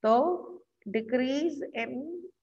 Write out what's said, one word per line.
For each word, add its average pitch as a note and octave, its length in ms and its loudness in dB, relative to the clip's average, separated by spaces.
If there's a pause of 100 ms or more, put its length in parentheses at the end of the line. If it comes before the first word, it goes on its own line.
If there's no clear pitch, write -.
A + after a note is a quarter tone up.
तो C#4+ 600 2 (240)
डिक्रीज B3+ 720 0 (140)
इन B3+ 360 -6 (300)